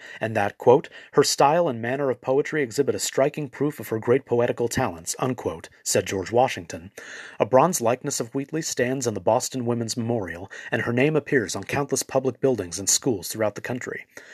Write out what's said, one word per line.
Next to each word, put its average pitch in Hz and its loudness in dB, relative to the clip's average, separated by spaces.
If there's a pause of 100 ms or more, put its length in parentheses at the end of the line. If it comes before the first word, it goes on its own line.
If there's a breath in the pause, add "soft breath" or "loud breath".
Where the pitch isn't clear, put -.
(180 loud breath)
and 113 -4
that, 104 0
quote, 135 6 (240 loud breath)
"her 147 6
style 156 4
and 117 -4
manner 135 -2
of 123 -2
poetry 143 0
exhibit 120 0
a 101 -6
striking 147 -2
proof 143 -2
of 107 -12
her 110 -2
great 123 2
poetical 120 0
talents," 90 -4
unquote, 104 -4 (140 soft breath)
said 98 0
George 95 -4
Washington. 101 0 (480 loud breath)
A - 2
bronze 131 4
likeness 127 0
of 120 -8
Wheatley 139 -4
stands 127 -2
in 110 0
the 98 -6
Boston 117 0
Women's 117 -2
Memorial, 104 -4 (220 loud breath)
and 120 0
her 120 0
name 143 4
appears 127 0
on 98 -8
countless 139 -2
public 131 0
buildings 98 0
and 98 -4
schools 101 0
throughout 107 -2
the - -8
country. - -8 (280 loud breath)